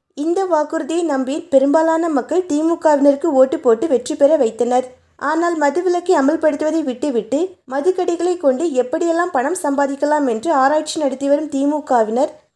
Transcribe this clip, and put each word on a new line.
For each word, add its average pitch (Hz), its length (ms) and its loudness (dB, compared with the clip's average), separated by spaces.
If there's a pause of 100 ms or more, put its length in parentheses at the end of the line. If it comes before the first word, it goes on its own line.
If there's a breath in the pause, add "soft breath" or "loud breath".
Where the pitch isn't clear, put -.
(140)
இந்த 349 300 -2
வாக்குறுதியை 320 580 -2
நம்பி 277 380 -2
பெரும்பாலான 320 680 2
மக்கள் 311 380 -2
தி 294 160 -2
மு 330 100 0
கவினருக்கு 285 520 2
ஓட்டு 269 340 2
போட்டு 233 300 0
வெற்றி 254 260 -2
பெற 294 220 4
வைத்தனர். 247 580 -2 (220)
ஆனால், 320 400 -2
மது 294 260 0
விலக்கை 349 340 0
அமல்படுத்துவதை 311 680 0
விட்டுவிட்டு, 262 720 -4 (160)
மதுக்கடைகளை 349 680 -2
கொண்டு 277 300 0
எப்படியெல்லாம் 330 680 0
பணம் 285 300 -2
சம்பாதிக்கலாம் 285 680 0
என்று 233 240 -2
ஆராய்ச்சி 302 480 0
நடத்தி 277 280 -2
வரும் 294 200 2
தி 269 160 -2
மு 294 120 0
கவினர், 247 560 0 (240)